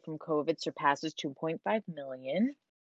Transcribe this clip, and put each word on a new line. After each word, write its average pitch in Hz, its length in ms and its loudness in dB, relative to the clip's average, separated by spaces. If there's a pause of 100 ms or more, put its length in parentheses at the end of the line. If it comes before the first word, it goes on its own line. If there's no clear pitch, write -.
from 156 140 -6
covid 156 420 2
surpasses 147 520 2
two - 260 -4
point 160 240 -2
five 214 240 2
million. 143 640 -2 (420)